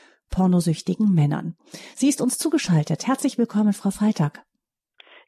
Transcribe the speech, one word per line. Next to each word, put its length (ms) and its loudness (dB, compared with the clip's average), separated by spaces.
pornosüchtigen 800 0
Männern. 440 0
Sie 160 2
ist 120 -2
uns 180 -2
zugeschaltet. 640 0
Herzlich 320 -2
willkommen, 360 0
Frau 180 -4
Freitag. 500 -2